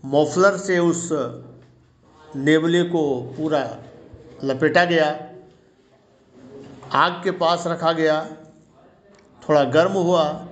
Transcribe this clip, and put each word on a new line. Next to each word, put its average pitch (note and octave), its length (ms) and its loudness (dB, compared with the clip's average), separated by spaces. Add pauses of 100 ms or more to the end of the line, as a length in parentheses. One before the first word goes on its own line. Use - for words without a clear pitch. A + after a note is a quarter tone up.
मफलर D3+ 520 2
से F3+ 220 -2
उस E3+ 300 0 (1300)
नेवले D#3+ 460 2
को C#3+ 540 -4
पूरा C#3 420 -4 (640)
लपेटा D3+ 400 2
गया, D#3+ 440 0 (1600)
आग D#3 200 2 (120)
के F#3+ 60 0
पास E3+ 360 0
रखा E3 260 -2
गया, D#3+ 340 0 (1200)
थोड़ा D3 160 4
गर्म D#3 280 2
हुआ E3+ 600 0